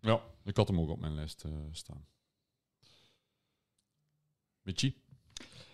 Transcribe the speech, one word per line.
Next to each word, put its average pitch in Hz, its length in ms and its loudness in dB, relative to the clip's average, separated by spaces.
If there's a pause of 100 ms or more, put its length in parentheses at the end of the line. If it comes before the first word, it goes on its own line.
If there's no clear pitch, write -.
Ja, 110 200 4 (220)
ik 101 140 0
had 104 100 6
hem 92 120 4
ook 80 100 2
op 80 100 -2
mijn 78 140 -2
lijst, 76 300 -6
eh, 78 80 -4 (200)
staan. 73 340 -12 (2500)
Michi? 113 400 0 (720)